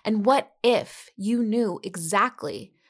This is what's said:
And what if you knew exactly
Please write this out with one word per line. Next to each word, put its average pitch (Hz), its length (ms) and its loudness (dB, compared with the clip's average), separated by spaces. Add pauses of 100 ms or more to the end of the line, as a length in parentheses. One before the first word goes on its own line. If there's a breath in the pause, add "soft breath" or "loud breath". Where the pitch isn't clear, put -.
And 214 220 0
what 269 260 2 (100)
if - 540 0
you 226 260 0
knew 220 400 0
exactly 180 920 -4 (160)